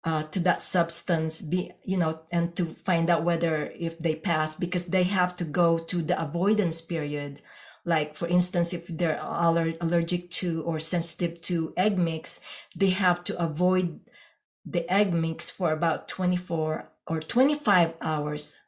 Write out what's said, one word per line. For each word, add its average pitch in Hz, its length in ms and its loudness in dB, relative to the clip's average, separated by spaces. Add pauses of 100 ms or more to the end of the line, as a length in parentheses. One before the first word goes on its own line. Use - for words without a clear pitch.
uh, 160 200 -2
to - 160 -4
that 170 220 2
substance, 160 800 2
be, 160 300 -2 (120)
you 185 140 -2
know, 160 240 0 (100)
and 170 240 0
to 170 100 0
find 165 440 0
out 165 140 2
whether 165 540 0
if 165 220 -6
they 156 160 0
pass, 156 400 2
because 175 320 -2
they 185 160 2
have 180 320 0
to - 80 -4
go 165 340 2
to 165 240 -4
the 160 180 0
avoidance 170 640 0
period. 147 600 -6 (440)
Like, 156 300 0
for - 120 -4
instance, 180 460 2
if 170 140 -8
they're 165 320 -2
aller-, 165 600 0
allergic 170 500 0
to 165 320 -2
or 160 160 -2
sensitive 170 600 -2
to 165 340 -2
egg 196 220 0
mix, 165 420 0 (360)
they 185 160 2
have 185 340 0
to 175 160 -4
avoid 170 580 0 (680)
the 170 260 -4
egg 196 220 2
mix 165 360 0
for 170 220 0
about 156 360 -2
twenty-four 175 840 -2 (160)
or 165 120 -2
twenty-five 214 840 2
hours 151 540 -2 (120)